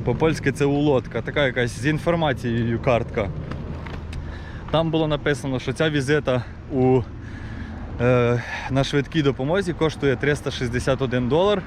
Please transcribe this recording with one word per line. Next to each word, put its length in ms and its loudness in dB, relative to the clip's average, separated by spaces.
по-польськи 480 2
це 120 0
улотка, 580 2
така 240 0
якась 340 0
з 60 -2
інформацією 920 0
картка. 500 2
Там 200 2
було 180 2
написано, 500 0
що 140 -4
ця 180 0
візита 540 2
у, 300 4
е, 420 4
на 140 2
швидкій 380 0
допомозі 500 0
коштує 440 0
триста 340 0
шістдесят 520 0
один 260 0
долар. 380 4